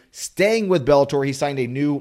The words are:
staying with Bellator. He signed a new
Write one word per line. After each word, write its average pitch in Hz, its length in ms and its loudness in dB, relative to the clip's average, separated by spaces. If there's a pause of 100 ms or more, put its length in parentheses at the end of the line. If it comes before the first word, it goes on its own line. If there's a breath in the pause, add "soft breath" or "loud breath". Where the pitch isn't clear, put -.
(100)
staying 208 580 -2
with 165 180 2
Bellator. 143 400 2
He 139 60 -4
signed 139 260 -4
a 127 80 -2
new 139 340 -2